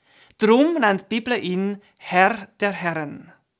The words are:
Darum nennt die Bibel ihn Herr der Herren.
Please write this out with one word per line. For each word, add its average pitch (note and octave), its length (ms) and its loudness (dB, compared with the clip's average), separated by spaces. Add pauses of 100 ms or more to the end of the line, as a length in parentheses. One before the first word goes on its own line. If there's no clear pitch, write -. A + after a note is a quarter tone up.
(380)
Darum C#4+ 420 4
nennt G3+ 220 2
die A#3 180 -4
Bibel A#3+ 160 -4
ihn G3 460 -4 (160)
Herr G3 500 0 (120)
der G3+ 120 -2
Herren. D#3+ 580 -8 (300)